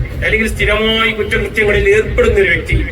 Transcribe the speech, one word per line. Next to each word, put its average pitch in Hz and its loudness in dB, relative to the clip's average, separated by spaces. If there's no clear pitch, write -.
അല്ലെങ്കിൽ 214 0
സ്ഥിരമായി 220 0
കുറ്റകൃത്യങ്ങളിൽ 202 0
ഏർപ്പെടുന്ന - 2
ഒരു 190 2
വ്യക്തി - 0